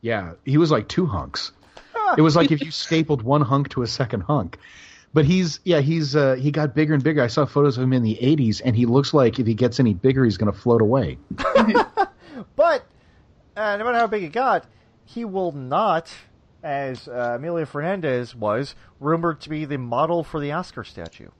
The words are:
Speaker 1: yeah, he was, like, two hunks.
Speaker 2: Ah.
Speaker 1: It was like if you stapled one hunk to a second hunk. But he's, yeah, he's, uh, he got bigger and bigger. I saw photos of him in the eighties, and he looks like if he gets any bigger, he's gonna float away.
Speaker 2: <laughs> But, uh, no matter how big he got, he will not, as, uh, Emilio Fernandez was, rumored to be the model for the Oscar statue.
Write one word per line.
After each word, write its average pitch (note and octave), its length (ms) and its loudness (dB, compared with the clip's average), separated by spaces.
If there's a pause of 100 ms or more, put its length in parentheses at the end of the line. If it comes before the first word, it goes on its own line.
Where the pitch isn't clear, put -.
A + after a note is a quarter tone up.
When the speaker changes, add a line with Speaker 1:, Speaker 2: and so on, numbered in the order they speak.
Speaker 1:
yeah, G#2 320 -4 (120)
he C#3 140 2
was, E3 100 4
like, A#2+ 200 2
two F3 180 0
hunks. - 460 -8 (420)
Speaker 2:
Ah. G#4 220 0
Speaker 1:
It D3+ 40 4
was D#3+ 140 6
like F3 160 4
if D3 100 0
you D#3+ 80 -8
stapled D#3 540 -2
one C#3 180 2
hunk C#3 280 0
to B2+ 120 -4
a A#2 60 -2
second A#2 340 -4
hunk. A#2 380 -2 (540)
But D3 120 4
he's, F3+ 380 0
yeah, E3+ 160 2
he's, D3 360 0
uh, C3+ 200 4
he C3+ 160 -2
got D3+ 240 -2
bigger D#3 180 2
and C#3 100 2
bigger. D3 200 2
I A#2+ 40 2
saw C#3 180 0
photos C#3+ 320 2
of B2+ 60 -2
him B2+ 100 2
in B2+ 100 2
the A2 180 0
eighties, B2+ 400 2
and B2 140 0
he A#2+ 100 2
looks C3 280 2
like B2+ 260 4
if A2+ 80 0
he A2+ 80 0
gets A#2+ 240 0
any A2+ 160 4
bigger, C3 280 2
he's G#2+ 140 2
gonna G2+ 160 0
float A#2 300 2
away. G#2 340 0 (180)
Speaker 2:
<laughs> - 220 0 (960)
But, D#4 280 2 (720)
uh, G#3 220 -4
no G#3+ 80 -6
matter A#3+ 120 0
how A#3 100 2
big G#3 140 -2
he E3 80 -8
got, A3 360 0 (400)
he A#3 200 -10
will F#3 260 -4
not, D#3+ 600 -2 (520)
as, C#3 440 -6
uh, A#2+ 280 -4
Emilio D#3+ 300 -4
Fernandez C#3+ 720 -4
was, A2+ 400 -4 (240)
rumored E3 420 -2
to - 80 -18
be D#3 160 -6
the C#3 120 -6
model C#3+ 460 -2
for - 160 -8
the C#3+ 120 -6
Oscar D#3 320 -8
statue. - 460 -16 (100)